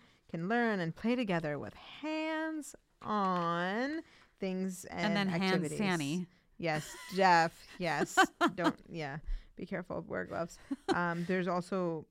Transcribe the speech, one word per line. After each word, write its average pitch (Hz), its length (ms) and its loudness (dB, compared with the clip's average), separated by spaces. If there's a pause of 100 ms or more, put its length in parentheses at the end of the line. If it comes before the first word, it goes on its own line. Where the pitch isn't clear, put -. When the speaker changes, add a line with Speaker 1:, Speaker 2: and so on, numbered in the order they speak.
(280)
Speaker 1:
can 165 220 -4
learn 233 300 2
and 165 140 0
play 233 220 0
together 165 440 0
with 107 160 -10 (1300)
hands-on 190 960 0 (380)
things 185 460 -4
and 175 220 -8
Speaker 2:
And 202 80 2
then 196 140 2
hand 180 140 0
Speaker 1:
activities. 180 340 2
Speaker 2:
sanny. 175 480 0 (320)
Speaker 1:
Yes, 156 380 -2 (180)
Jeff. 175 400 8 (180)
Speaker 2:
<laughs> - 60 -20
Speaker 1:
Yes. 160 400 -2 (380)
Don't, - 200 2 (140)
yeah. 151 280 -6 (380)
Be - 100 -10
careful. - 420 -6
Wear - 180 -4
gloves. 175 320 -6 (360)
Um, 175 340 0
there's 185 200 0
also 175 640 -2